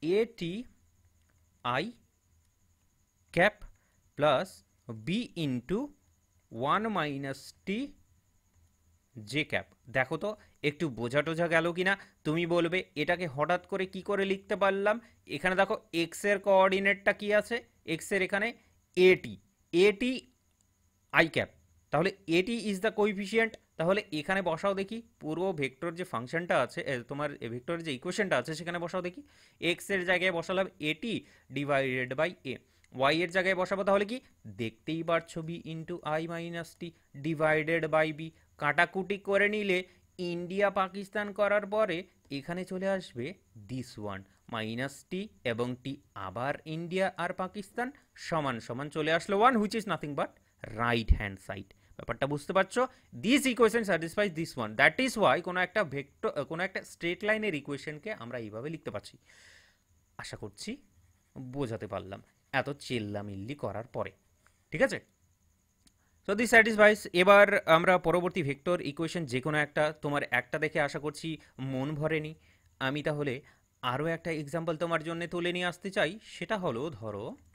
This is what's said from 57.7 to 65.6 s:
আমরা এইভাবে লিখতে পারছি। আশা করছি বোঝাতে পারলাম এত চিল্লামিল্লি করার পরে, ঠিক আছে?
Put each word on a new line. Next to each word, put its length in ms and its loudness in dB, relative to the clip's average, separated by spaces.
আমরা 240 -10
এইভাবে 320 -8
লিখতে 220 -10
পারছি। 260 -10
আশা 200 -12
করছি 400 -10
বোঝাতে 500 -6
পারলাম 360 -8
এত 180 0
চিল্লামিল্লি 880 -6
করার 320 -8
পরে, 240 -6
ঠিক 100 -4
আছে? 180 2